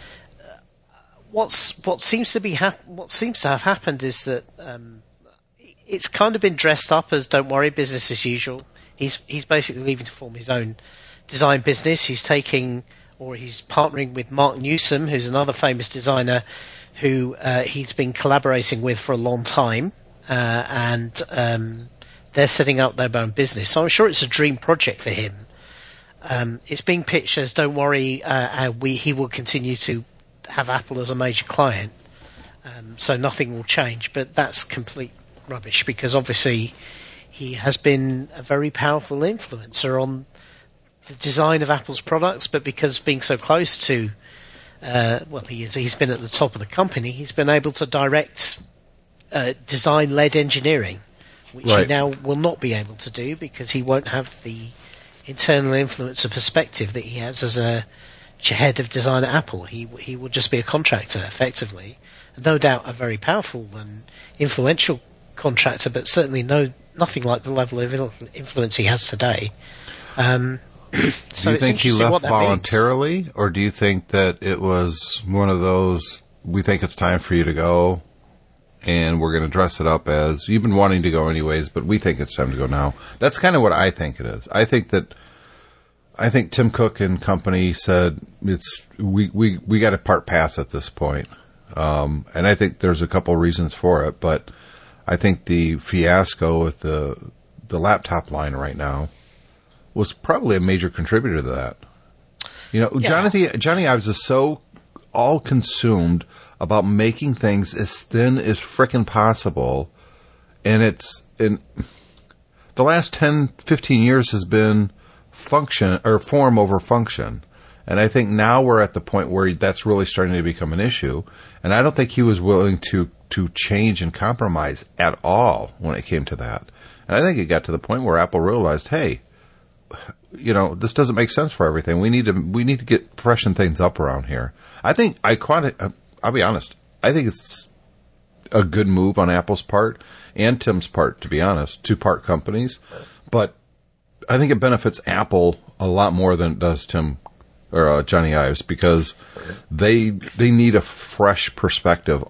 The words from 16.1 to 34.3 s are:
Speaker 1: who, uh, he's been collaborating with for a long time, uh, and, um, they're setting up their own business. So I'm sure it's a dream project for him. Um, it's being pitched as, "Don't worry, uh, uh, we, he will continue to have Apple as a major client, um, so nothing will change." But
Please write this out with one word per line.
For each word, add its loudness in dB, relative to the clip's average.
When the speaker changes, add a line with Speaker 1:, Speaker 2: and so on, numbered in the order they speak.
Speaker 1:
who, 0
uh, 0
he's -8
been -4
collaborating 2
with -2
for -6
a 0
long -2
time, 0
uh, 0
and, -2
um, -4
they're 4
setting 2
up 2
their 0
own -2
business. -2
So 2
I'm 0
sure 4
it's 0
a -2
dream 0
project 0
for -6
him. -6
Um, -4
it's -6
being 0
pitched -2
as, -4
"Don't 0
worry, 0
uh, -2
uh, -2
we, -4
he -2
will -2
continue -4
to -4
have -4
Apple -6
as -6
a -6
major -4
client, -2
um, -20
so 0
nothing -4
will -10
change." -2
But -8